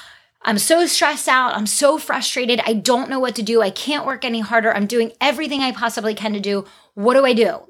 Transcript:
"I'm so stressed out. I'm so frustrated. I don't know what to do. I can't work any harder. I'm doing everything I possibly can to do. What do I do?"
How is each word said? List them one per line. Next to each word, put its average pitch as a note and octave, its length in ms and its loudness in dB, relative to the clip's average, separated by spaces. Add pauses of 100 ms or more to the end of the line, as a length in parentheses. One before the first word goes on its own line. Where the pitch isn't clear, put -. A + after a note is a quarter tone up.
(420)
"I'm G#3+ 160 0
so E4+ 280 4
stressed D4 420 0
out. B3+ 280 2
I'm G#3+ 120 -4
so C#4+ 300 2
frustrated. B3 680 -2
I A3+ 80 0
don't A#3+ 360 0
know C4+ 100 -4
what B3 160 -2
to A3+ 80 -6
do. A3+ 180 2
I G3 80 2
can't C#4+ 360 -6
work C4 180 -6
any A#3 160 -4
harder. A3 340 2
I'm G3+ 140 0
doing A3+ 320 0
everything C#4 420 -2
I C4 100 0
possibly A3 420 -4
can G#3 200 -4
to G3+ 60 -4
do. G3 260 -2 (280)
What G#3+ 220 2
do C4+ 100 6
I B3 80 4
do?" G#3+ 360 2